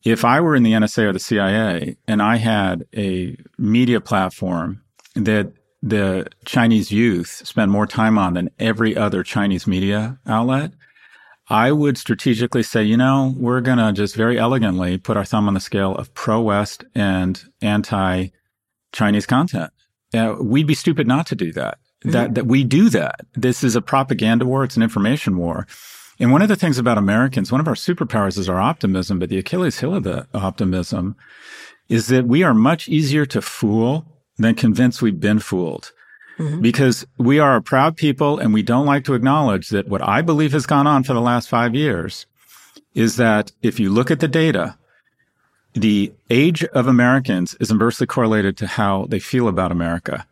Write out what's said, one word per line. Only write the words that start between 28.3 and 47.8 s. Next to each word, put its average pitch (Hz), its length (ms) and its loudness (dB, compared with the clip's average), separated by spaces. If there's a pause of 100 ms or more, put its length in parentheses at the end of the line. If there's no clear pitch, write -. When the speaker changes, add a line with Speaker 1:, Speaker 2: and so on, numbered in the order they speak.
Speaker 1:
is 92 100 -4
our 90 120 0
optimism, 98 580 -2
but 87 100 -4
the 95 100 -2
Achilles 170 420 -4
heel 147 120 -4
of 190 120 -4
the 71 280 -6
optimism 95 840 -4 (720)
is 113 180 0
that 127 220 2
we 147 160 4
are 143 100 4
much 131 340 2
easier 147 380 0
to 120 160 -4
fool 117 640 -2 (320)
than 113 160 4
convince 120 480 2
we've 104 160 0
been 104 220 0
fooled. 85 500 -6 (480)
Speaker 2:
Mm-hmm. 156 240 -4
Speaker 1:
Because 127 420 2 (140)
we 131 220 4
are 135 160 6
a 107 60 0
proud 147 340 2
people 147 420 0
and 107 160 2
we 107 80 2
don't 120 240 2
like 139 200 2
to 139 80 0
acknowledge 123 560 0
that 98 180 -2
what 98 120 -2
I 110 220 0
believe 156 300 0
has 143 120 0
gone 143 220 2
on 143 160 2
for 131 100 -2
the 120 80 0
last 120 280 -2
five 120 260 0
years 110 520 -4 (680)
is 110 220 0
that 110 340 2 (100)
if 110 200 -2
you 98 100 2
look 123 220 2
at 143 80 0
the 160 80 0
data, 139 500 0 (960)
the 104 380 0 (180)
age 156 360 2
of 123 200 0
Americans 123 720 2
is 107 140 -2
inversely 117 340 0